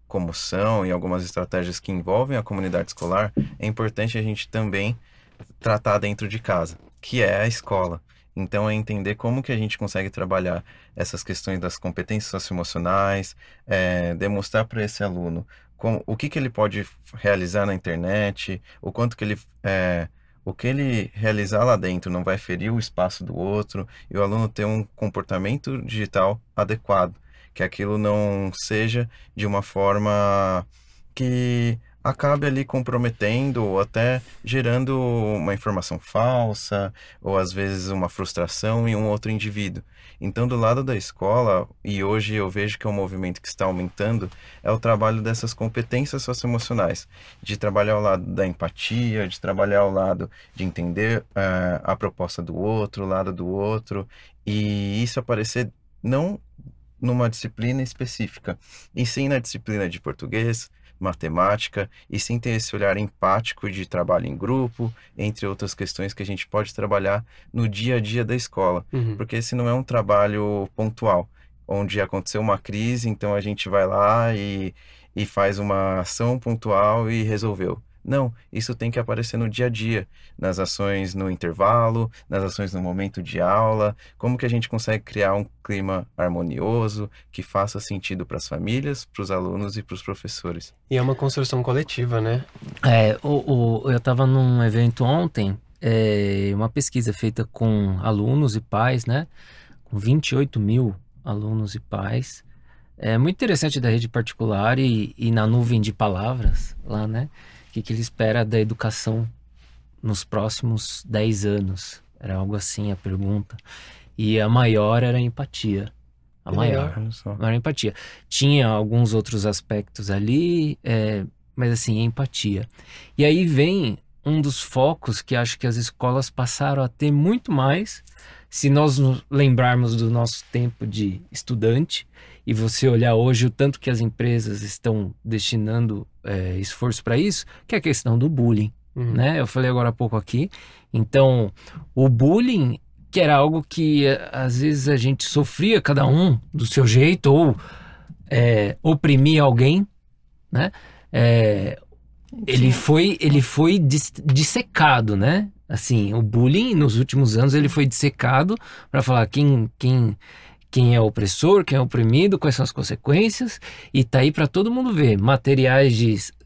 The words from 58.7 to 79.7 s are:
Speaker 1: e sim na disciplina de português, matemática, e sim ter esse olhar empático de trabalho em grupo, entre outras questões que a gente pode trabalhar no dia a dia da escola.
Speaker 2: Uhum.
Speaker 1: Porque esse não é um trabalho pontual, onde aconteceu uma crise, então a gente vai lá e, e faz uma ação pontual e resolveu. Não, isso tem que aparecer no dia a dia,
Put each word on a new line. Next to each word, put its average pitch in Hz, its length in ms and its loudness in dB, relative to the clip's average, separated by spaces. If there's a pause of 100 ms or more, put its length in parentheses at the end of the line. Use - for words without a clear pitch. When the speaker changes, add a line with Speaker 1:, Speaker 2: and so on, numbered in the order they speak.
Speaker 1:
e 120 120 -2
sim 139 200 -4
na 139 120 0
disciplina 107 500 -6
de - 100 -10
português, 110 720 -4 (300)
matemática, 95 920 -2 (180)
e 107 120 -6
sim 120 200 -4
ter 120 120 -4
esse 110 240 -4
olhar 98 200 0
empático 101 760 -2
de 92 160 -8
trabalho 87 400 -2
em 69 100 -8
grupo, 117 560 -4 (240)
entre 104 300 -6
outras 98 260 -6
questões 98 400 -8
que - 80 -12
a 95 40 -8
gente 98 220 -8
pode 104 280 -4
trabalhar 101 500 -2 (260)
no 117 160 -2
dia 110 280 -2
a 117 40 0
dia 110 240 -2
da 117 120 -2
escola. 92 580 -2
Speaker 2:
Uhum. 113 240 -2
Speaker 1:
Porque 113 200 -6
esse 113 180 -4
não 120 120 -2
é 117 60 0
um 127 80 0
trabalho 104 920 0
pontual, 110 520 0 (400)
onde 101 320 -2
aconteceu 98 400 -4
uma 107 200 0
crise, 117 500 -4
então 101 240 -4
a 101 80 -2
gente 101 260 -6
vai 95 200 2
lá 107 480 2
e, 98 400 -6 (400)
e 101 100 -4
faz 98 320 0
uma 98 440 -2
ação 120 360 -2
pontual 110 720 0
e 113 140 0
resolveu. 101 580 -2 (220)
Não, 127 300 -2 (180)
isso 113 220 -6
tem 117 160 -4
que 117 80 -4
aparecer 113 400 -4
no 117 100 0
dia 123 200 -2
a - 20 -2
dia, 110 380 -2 (280)